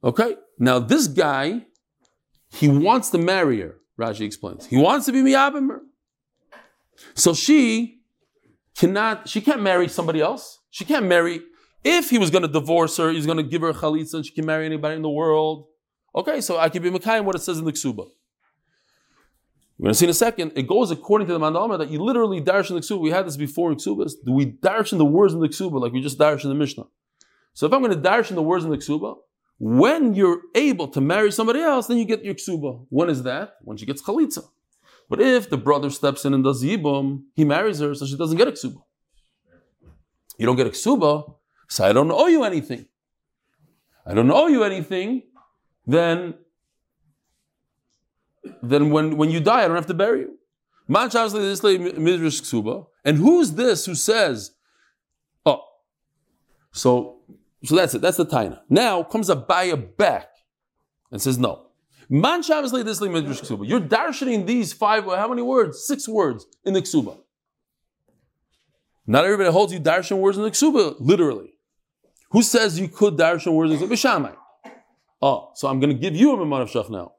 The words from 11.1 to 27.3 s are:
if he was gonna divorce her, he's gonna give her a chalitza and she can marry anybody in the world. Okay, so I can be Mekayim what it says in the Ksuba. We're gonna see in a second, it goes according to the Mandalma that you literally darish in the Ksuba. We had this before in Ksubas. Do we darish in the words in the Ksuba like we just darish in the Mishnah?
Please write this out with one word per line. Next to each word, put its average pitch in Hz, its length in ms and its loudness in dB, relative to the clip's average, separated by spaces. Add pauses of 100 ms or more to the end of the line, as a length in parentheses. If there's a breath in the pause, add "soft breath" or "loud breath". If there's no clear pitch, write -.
if 330 260 2
he 247 80 4
was 190 120 2
gonna 175 180 2
divorce 156 500 0
her, 165 140 2
he's 160 140 -2
gonna 160 180 -2
give 151 180 -4
her 165 80 -2
a 151 40 -2
chalitza 156 420 -4
and 156 100 -8
she - 60 -18
can 156 140 -6
marry 156 200 -4
anybody 156 300 -6
in 160 60 -10
the 156 80 -4
world. 156 580 -2 (480)
Okay, 294 240 -4
so 185 180 -4
I 165 120 2
can 175 120 -6
be 175 80 -2
Mekayim 202 360 -2
what 190 100 -2
it 165 60 -6
says 170 180 -6
in 160 60 -6
the 156 80 -4
Ksuba. 113 340 -6 (1700)
We're - 100 -2
gonna 107 60 2
see 175 120 4
in 170 40 4
a 170 40 0
second, 175 420 -2
it 135 100 -4
goes 208 240 0
according 202 380 0
to 175 60 -2
the 165 60 -2
Mandalma 175 380 -2
that 151 120 -6
you 151 120 -6
literally 220 380 0
darish 190 300 0
in 180 80 -6
the 165 40 -6
Ksuba. 196 200 -6
We 156 80 0
had 180 180 -2
this 151 80 -10
before 151 340 -4
in 151 80 -2
Ksubas. 196 360 -4 (120)
Do 123 60 -2
we 139 140 2
darish 202 480 -2
in 196 40 -2
the 156 80 4
words 170 280 4
in 165 80 -2
the 160 80 0
Ksuba 165 320 -6
like 117 100 -4
we 127 100 -4
just 135 160 -8
darish 147 280 2
in 139 40 -4
the 139 60 -4
Mishnah? 143 300 -6 (680)